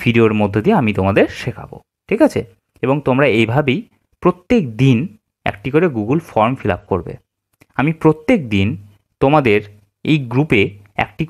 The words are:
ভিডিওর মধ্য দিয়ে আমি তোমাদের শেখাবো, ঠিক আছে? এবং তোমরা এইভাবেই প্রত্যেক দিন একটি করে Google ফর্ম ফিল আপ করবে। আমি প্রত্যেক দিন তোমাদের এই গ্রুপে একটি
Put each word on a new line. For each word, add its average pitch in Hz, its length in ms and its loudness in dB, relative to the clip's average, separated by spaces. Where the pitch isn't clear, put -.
ভিডিওর 113 380 4
মধ্য 101 220 -2
দিয়ে 214 180 2
আমি 107 180 0
তোমাদের 101 260 2
শেখাবো, - 360 -12
ঠিক 226 180 -2
আছে? - 140 -2
এবং 131 120 0
তোমরা 135 200 2
এইভাবেই 131 400 0
প্রত্যেক 185 400 0
দিন 135 140 4
একটি 104 220 -12
করে 165 120 2
Google 120 320 -2
ফর্ম 113 300 0
ফিল 104 180 -4
আপ - 140 -18
করবে। 87 220 -6
আমি 147 120 0
প্রত্যেক 160 360 2
দিন 95 120 0
তোমাদের 135 360 2
এই 156 60 2
গ্রুপে 131 300 0
একটি - 260 -8